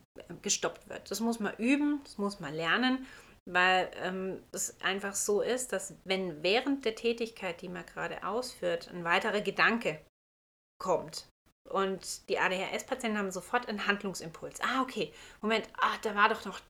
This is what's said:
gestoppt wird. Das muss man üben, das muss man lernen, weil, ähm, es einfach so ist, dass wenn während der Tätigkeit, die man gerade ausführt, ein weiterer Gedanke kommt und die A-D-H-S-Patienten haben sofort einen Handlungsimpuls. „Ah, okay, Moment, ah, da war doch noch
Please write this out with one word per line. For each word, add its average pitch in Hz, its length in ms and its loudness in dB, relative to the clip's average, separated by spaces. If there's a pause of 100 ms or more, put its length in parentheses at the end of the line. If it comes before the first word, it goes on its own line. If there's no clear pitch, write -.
(420)
gestoppt - 460 -2
wird. - 220 -10
Das 208 100 -4
muss 226 200 0
man 202 160 -2
üben, 285 480 4
das - 140 -16
muss 202 200 -2
man 151 160 -8
lernen, 240 520 2 (420)
weil, 180 480 6
ähm, 185 560 -4
es - 300 -6
einfach 196 340 -2
so 208 240 2
ist, 247 320 0
dass 185 220 -4 (100)
wenn 180 400 -2
während 254 400 2
der 220 100 2
Tätigkeit, 226 680 -2
die 180 80 -10
man 175 160 -10
gerade - 380 -6
ausführt, 185 640 -2
ein 175 140 -8
weiterer 190 380 2
Gedanke 190 640 2 (760)
kommt - 460 0 (420)
und 190 600 -2
die 196 100 2
A-D-H-S-Patienten 208 800 0
haben 196 140 -2
sofort 214 340 -2
einen 208 220 -4
Handlungsimpuls. 185 720 -4
„Ah, 262 220 2
okay, 214 300 -2 (280)
Moment, 214 280 0 (120)
ah, 185 220 4
da 214 120 -2
war 208 140 8
doch 220 160 0
noch 190 260 -8